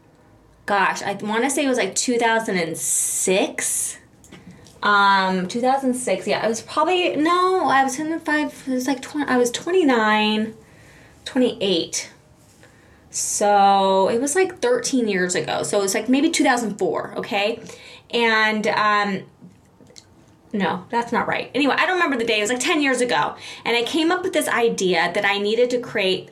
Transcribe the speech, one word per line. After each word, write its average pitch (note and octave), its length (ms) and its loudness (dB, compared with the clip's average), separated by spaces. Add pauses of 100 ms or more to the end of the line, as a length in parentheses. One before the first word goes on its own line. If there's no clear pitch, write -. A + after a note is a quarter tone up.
(680)
gosh, F#3 340 0
I G3+ 120 -4
wanna G#3+ 360 -2
say D4 160 0
it C4+ 40 0
was B3 100 2
like F#3+ 160 -2
two A#3+ 240 0
thousand A3+ 380 0
and E3 200 -2
six. - 1200 -2 (840)
Um, G3 640 2
two A#3 140 -4
thousand B3+ 340 0
six, F#3+ 320 -2
yeah, - 180 0
it - 20 2
was A3+ 140 -2
probably, F4 540 0
no, F4+ 520 2
I C4+ 160 4
was C4 140 -2
in D#4 140 -4
the D#4+ 80 -4
five, D4+ 340 -2 (140)
it C4+ 40 -4
was B3+ 140 -2
like C4+ 160 -2
twen-, D4 260 -6
I C4 100 2
was B3 120 2
twenty-nine, A3 1040 2 (680)
twenty-eight. - 880 -2 (960)
So G3 1000 4
it A3+ 100 0
was, C#4+ 160 -2
like, F#4 240 2
thirteen A#3+ 480 0
years F#3 280 0
ago. - 280 -2
So G3+ 200 0
it's, G3 100 -2
like, G#3+ 160 -4
maybe C#4+ 200 4
two E4 140 0
thousand A#3+ 340 0
four, - 380 -2
okay? G#3 480 -4 (460)
And, G#3+ 580 0
um, G#3 560 0 (1300)
no, F3+ 380 -2
that's A#3 240 -4
not G3+ 120 0
right. - 300 -4
Anyway, C4+ 220 2
I D4+ 80 2
don't F#4 100 0
remember E4 220 0
the A3+ 80 -2
day. G#3+ 140 0
It - 20 0
was, G#3 80 -2
like, B3 100 -2
ten D4+ 220 0
years C4 180 0
ago. D#3+ 360 0 (280)
And A#3 140 0
I A#3 60 0
came D#4+ 280 0
up F#4 100 0
with F4+ 120 -4
this D4+ 160 0
idea F3+ 640 0
that G3+ 100 -2
I G3+ 140 0
needed A3+ 320 0
to B3 100 0
create F#3+ 520 -2